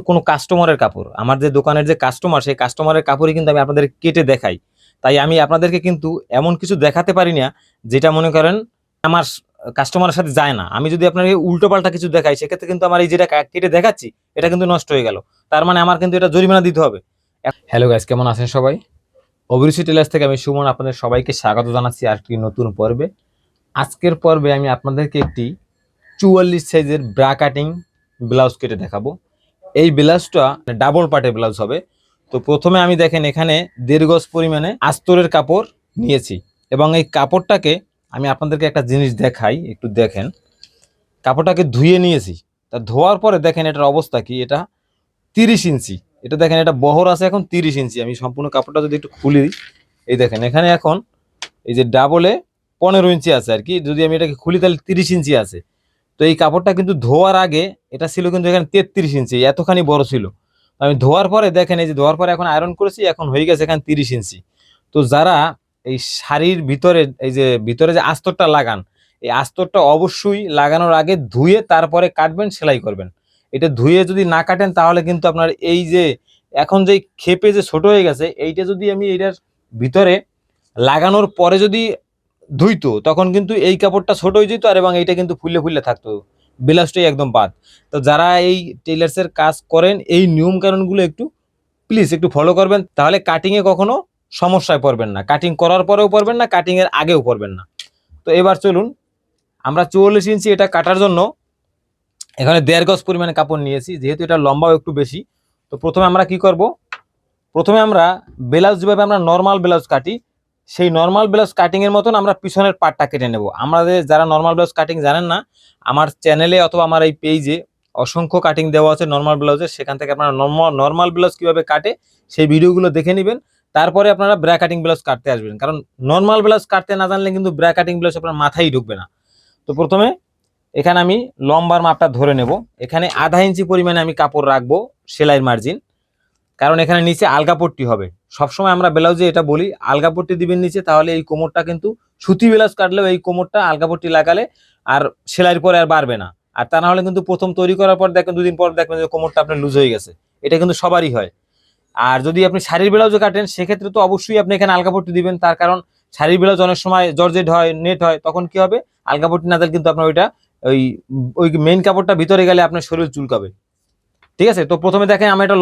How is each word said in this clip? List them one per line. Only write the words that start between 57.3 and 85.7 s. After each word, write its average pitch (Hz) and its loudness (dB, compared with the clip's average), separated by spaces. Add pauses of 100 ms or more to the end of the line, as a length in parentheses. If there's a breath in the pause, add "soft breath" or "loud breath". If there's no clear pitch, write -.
আগে 165 -2 (280)
এটা 139 -8
ছিল 180 -6
কিন্তু 180 -2
এখানে 175 0
তেত্রিশ 185 0
ইঞ্চি, 127 -2 (140)
এতখানি 180 0
বড় 147 4 (100)
ছিল। 120 -2 (560)
আমি 143 2 (100)
ধোয়ার 170 4
পরে 208 2
দেখেন, 175 0
এই 165 -2
যে 151 -6
ধোয়ার 151 2
পরে 180 0
এখন 175 -4
আয়রন 160 -2
করেছি, 202 -4 (120)
এখন 160 -6
হয়ে 151 0
গেছে 156 4
এখানে 156 -2
তিরিশ 147 -2
ইঞ্চি। 104 -8 (560)
তো 151 0 (140)
যারা 160 4 (500)
এই 131 -6 (180)
শাড়ির 170 -2 (120)
ভিতরে, 165 2 (240)
এই 131 -4
যে 131 0 (200)
ভিতরে 120 0
যে 175 2
আস্তরটা 175 -2
লাগান, 120 0 (440)
এই 120 -6 (100)
আস্তরটা 180 -2 (140)
অবশ্যই 196 -2 (180)
লাগানোর 160 2
আগে 160 2 (200)
ধুয়ে 170 4 (140)
তারপরে 165 2 (120)
কাটবেন, 160 -2
সেলাই 143 -2
করবেন। 95 -10 (440)
এটা 139 0 (100)
ধুয়ে 156 4
যদি 190 -2 (120)
না 165 0
কাটেন, 185 -2
তাহলে 170 4
কিন্তু 170 -4
আপনার 165 0 (240)
এই 180 0 (120)
যে 180 4 (500)
এখন 190 0
যেই 196 4 (180)
খেপে 180 0
যে 202 0
ছোট 156 -2
হয়ে 202 4
গেছে, 151 -2 (120)
এইটা 160 -6
যদি 190 -6
আমি 196 -4
এটার 190 -4 (380)
ভিতরে 131 2 (640)
লাগানোর 156 2 (100)
পরে 180 4
যদি 208 0 (680)
ধুইতো, 151 0 (100)
তখন 160 0
কিন্তু 202 -2 (160)
এই 185 2
কাপড়টা 196 0
ছোট 185 -2
হয়ে 214 4
যেত 220 -4
আর 196 4
এবং 180 2
এইটা 175 0
কিন্তু 175 -4
ফুলে 170 -4
ফুলে 151 -2